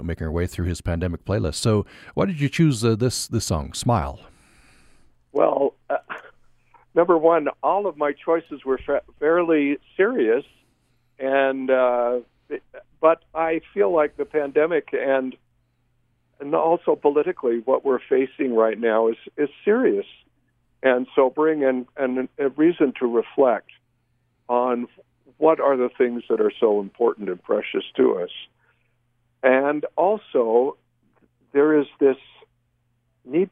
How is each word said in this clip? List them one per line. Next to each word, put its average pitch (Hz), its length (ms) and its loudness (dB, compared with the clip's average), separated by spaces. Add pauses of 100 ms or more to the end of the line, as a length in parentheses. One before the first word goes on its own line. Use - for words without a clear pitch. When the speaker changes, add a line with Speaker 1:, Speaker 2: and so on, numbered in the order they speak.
Speaker 1:
making 82 240 -6
our 78 60 -6
way 85 140 -2
through 90 200 -6
his 87 160 -4
pandemic 85 420 -4
playlist. 98 300 -4
So 107 320 0 (280)
why 160 120 -2
did 170 140 -6
you 143 100 0
choose, 139 340 0
uh, 113 120 2
this, 120 320 -4
this 110 180 -4
song, 76 260 -4
Smile? 87 480 -4 (1120)
Speaker 2:
Well, - 400 2 (160)
uh, 143 80 -4 (1000)
number 175 220 4
one, 160 320 2 (140)
all 185 240 0
of 165 100 -8
my 147 160 -2
choices 160 540 -6
were 131 100 0
fa-, 143 240 -4 (180)
fairly 156 600 0 (180)
serious, 147 480 0 (720)
and, 135 520 -2
uh, 123 480 2 (840)
but 160 220 2 (100)
I 165 280 -4 (120)
feel 196 200 0
like 151 240 0
the 143 80 -4
pandemic 151 680 -2
and, 131 440 -2 (1040)
and 143 140 -6
also 165 420 0
politically 143 680 0
what 131 200 0
we're 131 240 0
facing 131 480 -2
right 110 220 2
now 113 280 2
is, 113 100 0 (200)
is 147 120 -2 (160)
serious. 208 420 0 (760)
And 127 320 2
so 131 160 4
bring 156 320 0
in, 127 240 0 (100)
an, 127 320 -4 (100)
a 139 100 0
reason 151 500 2
to 127 80 0
reflect 117 640 0 (800)
on 123 400 0 (500)
what 156 220 4
are 139 160 2
the 123 200 0
things 120 320 0
that 113 120 2
are 107 180 0
so 104 220 2
important 104 480 -2
and 92 120 -6
precious 104 440 -4 (120)
to 120 220 2
us. 90 120 -6 (1120)
And 139 420 2 (100)
also, 139 800 0 (760)
there 151 260 4
is 139 80 0 (140)
this 135 160 4 (1080)
need 170 280 -2